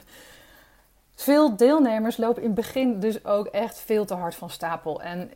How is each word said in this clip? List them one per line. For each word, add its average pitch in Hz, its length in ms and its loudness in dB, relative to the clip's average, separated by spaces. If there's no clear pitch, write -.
Veel 285 420 4
deelnemers 240 600 4
lopen 233 260 0
in 240 60 0
het 202 80 0
begin 240 440 -2
dus 214 240 -2
ook 208 220 0
echt 208 320 -6
veel 214 260 0
te 196 100 -6
hard 170 200 -6
van 175 160 -14
stapel. 165 520 -6
En 175 340 -10